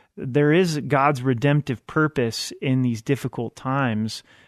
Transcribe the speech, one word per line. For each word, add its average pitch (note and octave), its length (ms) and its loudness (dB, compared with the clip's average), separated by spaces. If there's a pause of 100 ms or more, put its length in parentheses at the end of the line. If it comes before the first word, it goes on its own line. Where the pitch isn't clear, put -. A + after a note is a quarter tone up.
(160)
There D3 360 2
is E3 280 2
God's C3+ 420 2
redemptive C3+ 640 0
purpose D3 640 -2 (100)
in C3 200 2
these A#2 200 -2
difficult B2 540 -4
times A#2 640 -2 (260)